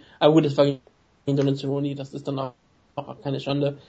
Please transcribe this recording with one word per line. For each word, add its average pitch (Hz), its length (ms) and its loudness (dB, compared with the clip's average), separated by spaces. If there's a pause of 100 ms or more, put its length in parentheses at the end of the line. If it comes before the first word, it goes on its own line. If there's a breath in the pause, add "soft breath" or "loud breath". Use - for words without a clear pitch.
(200 loud breath)
Aber 151 140 6
gut, 160 100 6
das 139 120 -2
war 143 100 6
gegen - 720 -6
Donald 139 220 0
Cerrone, 143 380 -4
das 139 180 -12
ist 139 140 -10
dann 139 100 -4
auch, 131 140 -8 (420)
auch 135 280 -12
keine 139 180 -4
Schande. 139 380 -2 (100)